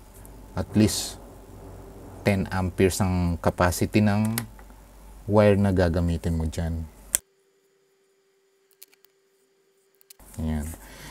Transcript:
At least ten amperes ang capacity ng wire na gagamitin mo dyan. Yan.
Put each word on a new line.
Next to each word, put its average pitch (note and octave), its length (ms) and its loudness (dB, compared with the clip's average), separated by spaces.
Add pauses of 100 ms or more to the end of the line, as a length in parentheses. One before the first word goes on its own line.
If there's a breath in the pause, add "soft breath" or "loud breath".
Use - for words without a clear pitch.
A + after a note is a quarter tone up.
(580)
At - 160 -6
least - 480 0 (1040)
ten G2 240 0
amperes F#2 500 0
ang F2+ 400 0
capacity F2+ 640 0
ng G#2+ 320 0 (960)
wire G#2 260 6
na G2+ 140 4
gagamitin E2+ 640 0
mo D#2+ 160 -2
dyan. E2 340 -6 (3500)
Yan. D#2 240 -4 (460 loud breath)